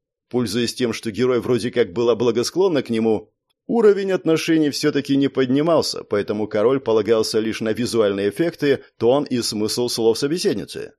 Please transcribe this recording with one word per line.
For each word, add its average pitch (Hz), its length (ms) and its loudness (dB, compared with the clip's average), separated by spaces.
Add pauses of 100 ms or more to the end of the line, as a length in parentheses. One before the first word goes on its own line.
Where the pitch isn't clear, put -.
(280)
Пользуясь 117 460 -2
тем, 120 180 -2
что - 180 -8
герой 120 300 0
вроде 117 300 0
как 139 220 0
была 120 220 2
благосклонна 123 680 0
к - 80 -8
нему, 110 420 0 (340)
уровень 202 460 4
отношений 160 580 2
всё-таки 143 460 0
не 139 120 2
поднимался, 135 760 0
поэтому 104 420 -2
король 117 340 0
полагался 110 580 2
лишь 110 240 -2
на 110 100 0
визуальные 104 560 0
эффекты, 147 560 -2 (140)
тон 131 260 2
и 123 160 -4
смысл 110 480 -2
слов 113 300 2
собеседницы. 143 800 -4